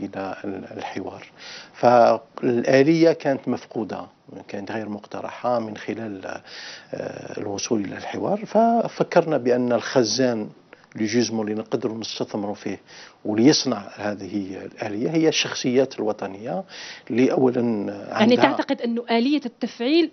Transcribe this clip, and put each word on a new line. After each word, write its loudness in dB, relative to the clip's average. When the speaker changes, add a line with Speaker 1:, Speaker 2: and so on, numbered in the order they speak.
Speaker 1:
إلى -8
ال-، -8
الحوار. -10
فالآلية 6
كانت -2
مفقودة، -6
كانت -10
غير -6
مقترحة -4
من -6
خلال، -8
آه، -10
الوصول -2
إلى -8
الحوار، -4
ففكرنا 2
بأن 2
الخزان 2
لجوزمون 0
اللي -2
نقدروا -4
نستثمروا -6
فيه -8
وليصنع 4
هذه -6
الآلية -6
هي 4
الشخصيات 0
الوطنية -4
اللي 4
أولًا 4
Speaker 2:
يعني 2
Speaker 1:
عندها 6
Speaker 2:
تعتقد 0
أنه -4
آلية 2
التفعيل -2